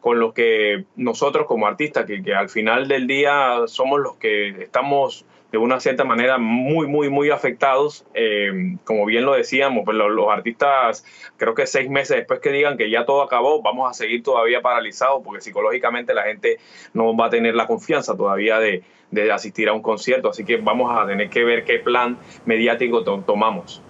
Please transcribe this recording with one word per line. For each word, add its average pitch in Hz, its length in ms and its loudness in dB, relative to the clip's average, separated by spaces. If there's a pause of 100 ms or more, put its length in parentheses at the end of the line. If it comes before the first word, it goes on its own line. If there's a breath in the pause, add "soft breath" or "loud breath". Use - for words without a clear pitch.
con 120 200 2
lo 113 120 0
que 107 540 2 (100)
nosotros 127 500 0
como 110 200 0
artistas, 113 400 -2
que, 101 160 -8
que 98 120 -2
al 98 140 0
final 113 400 0
del 135 180 0
día 139 600 2
somos 135 340 0
los 131 160 -6
que 104 320 -2 (140)
estamos 135 640 -2 (260 soft breath)
de 113 60 0
una 123 220 2
cierta 135 240 0
manera 123 340 2
muy, 127 480 0
muy, 147 240 0
muy 143 180 2
afectados. 139 840 0
Eh, 98 720 -2
como 92 180 0
bien 113 220 2
lo 139 80 4
decíamos, 131 500 0
pues, 110 140 0
lo, 104 100 4
los 107 220 2
artistas, 117 760 0 (320 loud breath)
creo 117 180 0
que 135 120 0
seis 135 240 -2
meses 135 260 0
después 123 240 -2
que - 80 0
digan 143 300 0
que 110 100 0
ya 117 160 0
todo 139 160 2
acabó, 135 400 2
vamos 123 300 0
a - 20 -14
seguir 117 300 -4
todavía 117 400 2
paralizados, 123 600 0
porque 98 200 -14
psicológicamente 117 720 -2
la 107 80 0
gente 107 340 -2 (380 loud breath)
no 113 200 2
va 117 120 2
a - 40 0
tener 117 240 2
la 113 120 2
confianza 110 500 -2
todavía 101 420 0
de, 101 240 0 (280 soft breath)
de 107 200 0
asistir 104 380 -2
a 107 60 2
un 107 80 -6
concierto, 110 480 0
así 110 120 -10
que 113 140 0
vamos 120 420 0
a 104 80 0
tener 101 220 -4
que 120 160 0
ver 117 220 0
qué 117 140 0
plan 123 360 0 (300 loud breath)
mediático 117 580 0
to-, 101 220 -2
tomamos. 104 640 -2